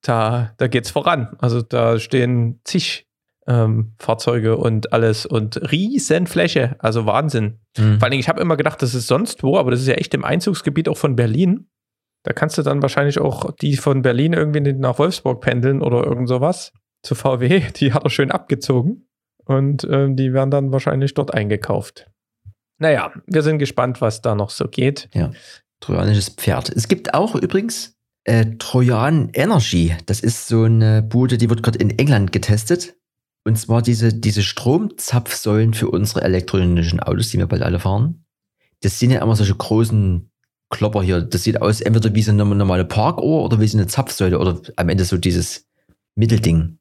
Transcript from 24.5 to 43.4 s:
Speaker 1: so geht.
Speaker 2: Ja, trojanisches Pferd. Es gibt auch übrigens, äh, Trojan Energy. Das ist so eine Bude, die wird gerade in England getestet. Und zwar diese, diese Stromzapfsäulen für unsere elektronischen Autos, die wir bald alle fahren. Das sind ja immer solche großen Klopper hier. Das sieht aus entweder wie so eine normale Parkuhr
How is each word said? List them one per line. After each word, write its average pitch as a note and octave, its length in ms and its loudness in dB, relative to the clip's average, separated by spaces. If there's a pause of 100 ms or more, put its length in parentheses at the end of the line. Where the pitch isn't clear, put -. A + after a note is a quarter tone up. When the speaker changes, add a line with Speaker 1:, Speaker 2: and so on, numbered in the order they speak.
Speaker 1:
so - 160 -6
geht. C3+ 480 -2
Speaker 2:
Ja, - 160 -2 (480)
trojanisches F#2+ 520 0
Pferd. - 380 -4
Es - 200 -4
gibt - 260 -2
auch G#3+ 220 0
übrigens, G3+ 580 -4 (300)
äh, A2 340 2
Trojan B2 760 0
Energy. G#2 600 2 (120)
Das F#2+ 120 -4
ist - 300 -4
so A2+ 160 2
eine A2 360 4
Bude, B2 380 0
die A#2 100 2
wird A2+ 140 0
gerade A2+ 160 0
in G#2+ 180 2
England B2 360 4
getestet. G#2+ 640 0 (480)
Und A2 120 0
zwar A2+ 260 0
diese, A2+ 300 2
diese G#2+ 300 0
Stromzapfsäulen A2+ 1300 0
für A2 140 -2
unsere - 340 -2
elektronischen F2 760 0
Autos, - 300 -2
die - 100 -4
wir F#2 80 0
bald - 160 -2
alle F2+ 160 -2
fahren. G#2+ 460 -2 (560)
Das - 180 -2
sind A#2+ 140 2
ja - 100 0
immer A2 140 2
solche G2 180 2
großen G#2+ 800 0 (380)
Klopper G#2+ 340 0
hier. F2+ 180 2
Das - 220 -4
sieht - 180 0
aus G#2+ 180 2
entweder A2 360 2
wie A2 60 2
so A2 100 2
eine G#2 120 4
normale G2 400 2
Parkuhr D3 600 0